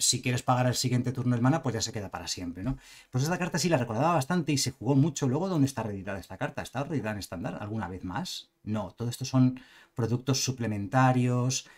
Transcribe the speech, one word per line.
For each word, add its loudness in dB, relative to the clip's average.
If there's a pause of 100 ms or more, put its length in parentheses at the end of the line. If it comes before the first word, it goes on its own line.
si 0
quieres 0
pagar 4
el 2
siguiente 0
turno 2
el 2
mana, 4
pues -2
ya -2
se -4
queda -6
para -10
siempre, -8
¿no? -2 (320)
Pues 0
esta 0
carta -2
sí 2
la 4
recordaba 2
bastante 0
y 2
se 0
jugó 0
mucho. 4
Luego, 0
¿dónde 2
está -2
reeditada -6
esta -14
carta? -6
¿Está -6
reeditada -4
en -6
estándar -8
alguna -4
vez -10
más? -6 (140)
No, -4
todo -4
esto -6
son 4 (340)
productos 0
suplementarios, 2 (100)